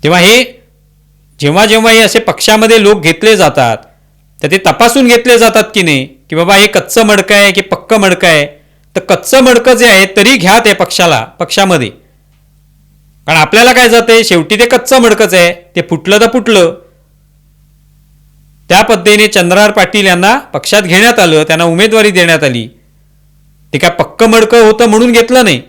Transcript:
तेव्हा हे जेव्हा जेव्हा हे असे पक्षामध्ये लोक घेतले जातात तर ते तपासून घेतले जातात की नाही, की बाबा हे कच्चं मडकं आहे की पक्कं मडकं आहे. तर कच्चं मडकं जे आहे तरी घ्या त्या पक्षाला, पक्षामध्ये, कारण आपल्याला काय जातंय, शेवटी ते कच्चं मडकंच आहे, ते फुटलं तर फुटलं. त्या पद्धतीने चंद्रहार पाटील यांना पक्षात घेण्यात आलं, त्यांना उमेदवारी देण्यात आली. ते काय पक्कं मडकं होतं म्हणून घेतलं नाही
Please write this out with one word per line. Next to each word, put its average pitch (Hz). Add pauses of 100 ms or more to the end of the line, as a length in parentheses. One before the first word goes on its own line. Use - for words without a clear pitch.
तेव्हा 165
हे 220 (960)
जेव्हा 160
जेव्हा 220
हे 226
असे 226
पक्षामध्ये 220
लोक 202
घेतले 165
जातात 127 (680)
तर 147
ते 190
तपासून 240
घेतले 240
जातात 226 (100)
की 202
नाही, 143
की -
बाबा 175
हे 202
कच्चं 214
मडकं 208
आहे 202
की 190
पक्कं 190
मडकं 185
आहे. 156 (500)
तर 190
कच्चं 208
मडकं 247
जे 233
आहे 196 (120)
तरी 226
घ्या 190
त्या 214
पक्षाला, 170 (160)
पक्षामध्ये, 175 (1400)
कारण 160
आपल्याला 226
काय 247
जातंय, 226
शेवटी 180
ते 233
कच्चं 247
मडकंच 214
आहे, 175 (220)
ते 170
फुटलं 170
तर 226
फुटलं. 214 (2000)
त्या 180
पद्धतीने 208
चंद्रहार 196
पाटील 208
यांना 190
पक्षात 208
घेण्यात 202
आलं, 160
त्यांना 160
उमेदवारी 208
देण्यात 170
आली. 120 (1040)
ते 147
काय 175
पक्कं -
मडकं 226
होतं 220
म्हणून 226
घेतलं 233
नाही 147